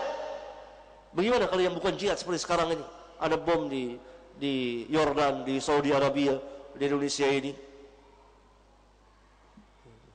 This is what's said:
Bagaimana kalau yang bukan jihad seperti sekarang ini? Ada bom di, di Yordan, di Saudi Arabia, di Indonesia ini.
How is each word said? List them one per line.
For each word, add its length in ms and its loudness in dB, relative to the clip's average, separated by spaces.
Bagaimana 320 4
kalau 160 2
yang 160 2
bukan 160 0
jihad 240 0
seperti 240 -4
sekarang 320 2
ini? 120 -6
Ada 160 2
bom 320 0
di, 280 -4
di 520 -2
Yordan, 560 2
di 160 -2
Saudi 320 2
Arabia, 440 4
di 120 -6
Indonesia 440 2
ini. 240 0